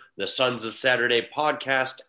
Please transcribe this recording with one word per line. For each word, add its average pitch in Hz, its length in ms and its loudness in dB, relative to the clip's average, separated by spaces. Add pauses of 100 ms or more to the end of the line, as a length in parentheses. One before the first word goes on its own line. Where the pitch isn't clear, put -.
(160)
the 98 100 -4
Sons 123 400 0
of 110 80 -6
Saturday 120 600 2
podcast, 135 720 -2